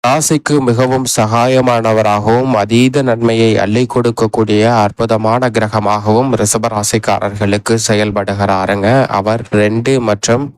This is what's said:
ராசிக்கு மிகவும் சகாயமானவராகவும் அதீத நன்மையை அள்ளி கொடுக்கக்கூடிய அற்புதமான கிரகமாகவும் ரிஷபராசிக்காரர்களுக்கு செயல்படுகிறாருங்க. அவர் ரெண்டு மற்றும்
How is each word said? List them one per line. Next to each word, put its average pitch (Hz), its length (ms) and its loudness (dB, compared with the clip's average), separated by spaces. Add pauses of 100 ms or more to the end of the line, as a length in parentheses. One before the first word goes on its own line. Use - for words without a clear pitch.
ராசிக்கு 147 500 0 (120)
மிகவும் 127 440 0
சகாயமானவராகவும் 117 1500 0
அதீத 123 480 2
நன்மையை 113 420 2 (120)
அள்ளி 110 200 0 (100)
கொடுக்கக்கூடிய 110 680 0 (160)
அற்புதமான 113 800 0
கிரகமாகவும் 107 840 0
ரிஷபராசிக்காரர்களுக்கு 104 1300 -2 (120)
செயல்படுகிறாருங்க. 101 1000 0 (300)
அவர் 110 240 -2 (180)
ரெண்டு 117 320 0 (160)
மற்றும் 117 340 0 (140)